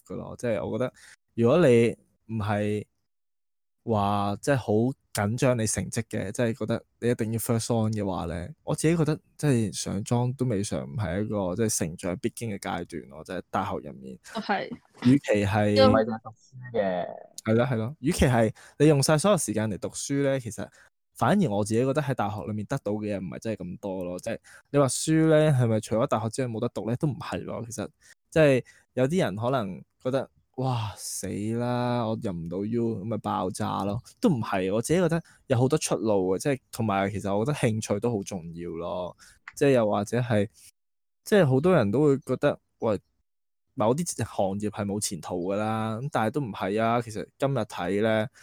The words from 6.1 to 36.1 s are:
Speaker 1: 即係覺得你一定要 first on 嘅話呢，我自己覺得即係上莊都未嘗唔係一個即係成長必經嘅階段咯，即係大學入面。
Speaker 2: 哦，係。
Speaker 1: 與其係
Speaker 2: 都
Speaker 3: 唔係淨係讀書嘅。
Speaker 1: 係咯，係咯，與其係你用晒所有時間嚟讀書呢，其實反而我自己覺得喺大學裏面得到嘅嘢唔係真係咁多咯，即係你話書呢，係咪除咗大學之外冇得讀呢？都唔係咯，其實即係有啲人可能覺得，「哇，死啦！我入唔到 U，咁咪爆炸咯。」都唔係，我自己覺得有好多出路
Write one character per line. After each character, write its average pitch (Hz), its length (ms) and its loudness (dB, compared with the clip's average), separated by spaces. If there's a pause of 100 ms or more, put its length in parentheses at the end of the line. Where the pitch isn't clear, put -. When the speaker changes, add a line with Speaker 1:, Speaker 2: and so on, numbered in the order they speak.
Speaker 1:
即 - 100 -2
係 117 160 0
覺 110 80 -4
得 113 180 -2 (140)
你 117 100 0
一 123 60 4
定 113 180 -2
要 113 60 -2
first 117 340 0
on 110 200 2
嘅 107 120 -2
話 87 200 -2
呢， 85 240 -6 (160)
我 151 100 -2
自 151 140 0
己 170 80 2
覺 165 80 2
得 151 120 0 (200)
即 - 100 -2
係 117 260 2
上 95 300 -4
莊 123 320 0
都 127 120 -2
未 104 180 0
嘗 78 200 -4
唔 69 120 -10
係 98 260 -2
一 110 60 -4
個 98 260 -2
即 110 80 0
係 110 160 0
成 87 180 -4
長 92 220 -6
必 117 160 -4
經 113 160 -8
嘅 98 80 -8
階 92 260 -6
段 78 260 -12
咯， 76 120 -18
即 90 100 -12
係 90 180 -8
大 95 140 0
學 90 120 -6
入 69 160 -10
面。 65 260 -16 (160)
Speaker 2:
哦， - 60 -6
係。 - 280 -4 (360)
Speaker 1:
與 131 140 8
其 - 140 0 (140)
係 104 300 2
Speaker 2:
都 107 120 8
Speaker 3:
唔 107 40 6
係 110 120 4
淨 113 40 -6
係 - 140 -8
讀 - 80 -16
書 - 420 -18
嘅。 95 340 -2 (380)
Speaker 1:
係 110 100 2
咯， 120 120 4
係 131 100 0
咯， 113 240 -4
與 143 120 0
其 - 120 4
係 117 300 4 (240)
你 147 100 6
用 139 140 6
晒 156 160 4
所 196 120 2
有 202 60 6
時 107 160 -2
間 107 180 0
嚟 87 80 -6
讀 98 120 -6
書 139 340 -4
呢， 135 160 0
其 117 100 -8
實 - 160 -10 (480)
反 160 260 4
而 160 80 4
我 104 160 2
自 107 100 -2
己 113 100 4
覺 135 100 0
得 151 80 0
喺 135 100 -2
大 107 160 -2
學 104 160 -8
裏 107 80 -6
面 104 140 -6
得 139 120 -4
到 - 140 -6
嘅 104 240 -4
嘢 92 40 -4
唔 92 100 -8
係 62 80 -10
真 113 160 -6
係 - 80 -10
咁 90 160 -10
多 95 260 -6
咯， 87 140 -8
即 113 120 -8
係 107 80 -6 (320)
你 143 100 2
話 135 80 4
書 160 400 2
呢， 156 240 6
係 127 160 4
咪 110 120 2
除 - 160 -6
咗 123 120 2
大 117 120 0
學 113 80 -2
之 131 140 -4
外 123 60 -2
冇 110 100 -6
得 120 120 -2
讀 104 200 -6
呢？ 123 60 0
都 - 100 -2
唔 135 140 0
係 - 240 -8
咯， 113 200 -8
其 117 80 -14
實 104 160 -8 (420)
即 165 100 4
係 139 240 6 (300)
有 127 120 2
啲 170 180 2
人 98 120 -2
可 120 140 -2
能 98 320 -4 (200)
覺 127 80 -2
得， 127 200 -2 (260)
「哇， 120 400 -2
死 - 300 -10 (300)
啦！ 123 480 -2
我 110 180 -2
入 101 100 -4
唔 85 180 -6
到 95 160 -4
U， 113 340 -2
咁 87 40 -10
咪 110 140 -4
爆 98 320 -2
炸 101 340 -4
咯。」 101 140 -2 (220)
都 254 80 4
唔 127 140 0
係， 95 320 -2
我 117 80 0
自 - 100 -2
己 180 80 2
覺 170 80 2
得 165 140 -2 (240)
有 127 100 2
好 127 100 4
多 156 120 2
出 - 180 -2
路 95 400 2